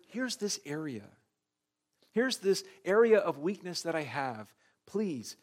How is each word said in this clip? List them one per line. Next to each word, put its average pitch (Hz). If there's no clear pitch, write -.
here's 240
this 208
area. 143
Here's 240
this 190
area 214
of 160
weakness 180
that 165
I 160
have. 127
Please 185